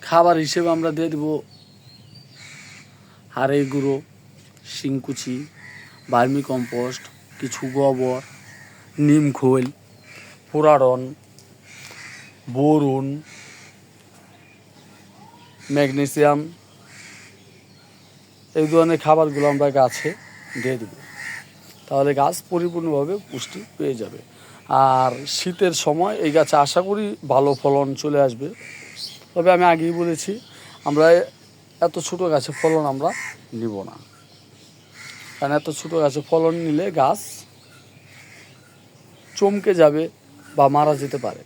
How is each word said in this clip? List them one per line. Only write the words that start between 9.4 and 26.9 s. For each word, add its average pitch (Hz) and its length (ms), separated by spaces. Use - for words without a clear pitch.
ফুরাডন, 131 680
বোরন, 139 560
ম্যাগনেসিয়াম, 143 680
এই 156 120
ধরনের 165 320
খাবারগুলো 151 500
আমরা 143 220
গাছে 131 380
দিয়ে 127 180
দেব। 107 120
তাহলে 139 260
গাছ 143 360
পরিপূর্ণভাবে 170 640
পুষ্টি 139 300
পেয়ে 143 160
যাবে। 110 240
আর 131 580
শীতের 180 460
সময় 165 440
এই 165 140
গাছে 151 260
আশা 143 260
করি 208 340